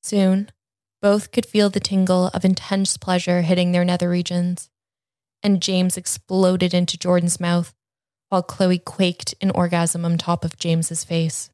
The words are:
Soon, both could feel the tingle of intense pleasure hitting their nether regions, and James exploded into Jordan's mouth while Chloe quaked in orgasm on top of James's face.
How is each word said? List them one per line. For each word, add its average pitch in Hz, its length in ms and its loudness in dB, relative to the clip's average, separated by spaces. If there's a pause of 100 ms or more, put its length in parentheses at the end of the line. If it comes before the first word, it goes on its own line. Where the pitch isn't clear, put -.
Soon, 196 480 0 (500)
both 208 300 2
could 233 140 -2
feel 208 240 2
the 196 100 -2
tingle 185 540 0
of 180 100 -4
intense 190 540 0
pleasure 180 440 0
hitting 180 300 2
their 180 140 2
nether 175 240 0
regions, 175 600 -2 (720)
and 196 200 2
James 185 360 0
exploded 185 760 0
into 175 240 0
Jordan's 175 420 0
mouth 175 340 -2 (560)
while 180 140 0
Chloe 180 360 0
quaked - 600 -4
in 190 120 0
orgasm 170 540 0
on 170 120 0
top 170 260 -2
of 165 140 -6
James's 165 460 -2
face. 165 500 -4